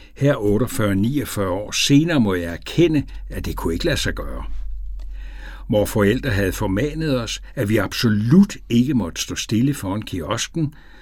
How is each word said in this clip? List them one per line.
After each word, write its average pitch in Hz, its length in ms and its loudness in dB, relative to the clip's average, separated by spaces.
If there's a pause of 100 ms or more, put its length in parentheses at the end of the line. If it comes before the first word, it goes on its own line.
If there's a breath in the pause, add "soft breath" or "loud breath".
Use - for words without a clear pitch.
(160 loud breath)
Her 139 200 4
otteogfyrre, 104 600 2
niogfyrre 107 520 0
år 95 240 -4
senere 151 480 4
må 101 140 2
jeg 85 180 -2
erkende, 156 500 2 (260 loud breath)
at - 160 -8
det 82 120 -6
kunne - 160 -2
ikke - 120 -4
lade 156 120 0
sig - 180 -2
gøre. 65 300 -8 (1300 loud breath)
Vore 104 160 4
forældre 110 440 2
havde 98 220 2
formanet 131 680 -2
os, - 220 -8 (120 soft breath)
at 107 140 -2
vi 110 80 2
absolut 110 800 4 (120)
ikke 123 260 4
måtte 90 260 -2
stå - 140 -6
stille 123 400 0
foran 101 280 -4
kiosken, 110 720 -4 (280 loud breath)